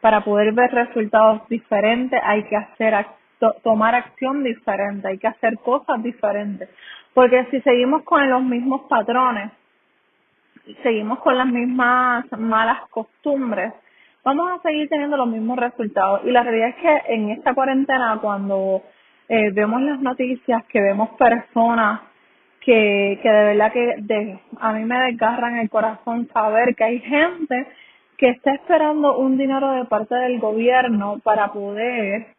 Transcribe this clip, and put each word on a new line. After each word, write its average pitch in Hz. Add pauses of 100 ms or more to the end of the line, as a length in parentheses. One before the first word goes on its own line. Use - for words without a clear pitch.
Para 220
poder 208
ver 247
resultados 220
diferentes 233
hay 208
que 214
hacer 220
ac-, 208 (260)
to-, 220
tomar 220
acción 262
diferente, 202
hay 190
que -
hacer 220
cosas 240
diferentes. 208 (440)
Porque 247
si 277
seguimos 262
con 285
los 254
mismos 254
patrones, 233 (1300)
seguimos 220
con 254
las 254
mismas 247 (140)
malas 226 (100)
costumbres, 226 (500)
vamos 294
a 349
seguir 302
teniendo 294
los 254
mismos 226
resultados. 208
Y 247
la 247
realidad 226
es 240
que 302
en 214
esta 247
cuarentena, 262
cuando, 196 (460)
eh, 214
vemos 214
las 285
noticias, 254
que -
vemos 202
personas 233 (580)
que, 202
que 233
de 208
verdad 208
que 240
de-, 208 (200)
a 220
mí 220
me 240
desgarran 240
el 226
corazón 226
saber 226
que -
hay 233
gente 294 (500)
que 262
está 247
esperando 302
un 262
dinero 269
de 254
parte 220
del 247
gobierno 226
para 208
poder 208 (120)